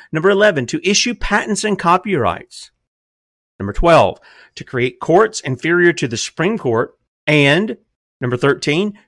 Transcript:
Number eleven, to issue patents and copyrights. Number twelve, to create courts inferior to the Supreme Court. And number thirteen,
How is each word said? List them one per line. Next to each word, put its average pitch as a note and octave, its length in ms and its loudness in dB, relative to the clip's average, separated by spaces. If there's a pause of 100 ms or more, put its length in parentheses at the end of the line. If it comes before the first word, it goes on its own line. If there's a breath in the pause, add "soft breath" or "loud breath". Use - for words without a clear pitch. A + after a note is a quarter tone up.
(120)
Number D#3+ 180 2
eleven, G3 360 2
to D#3+ 220 -4
issue G#3+ 260 0
patents G#3 500 -4
and G3+ 140 -2
copyrights. E3+ 920 -2 (880)
Number G2+ 140 -6
twelve, D3 480 4 (340 soft breath)
to - 80 -14
create B2 380 -4
courts F#3+ 400 2
inferior E3+ 540 0
to E3+ 120 -4
the A2+ 100 -6
Supreme G3 420 -4
Court. A#2+ 380 -2 (300)
And D3+ 500 2 (440)
number B2 160 -2
thirteen, D3+ 720 -2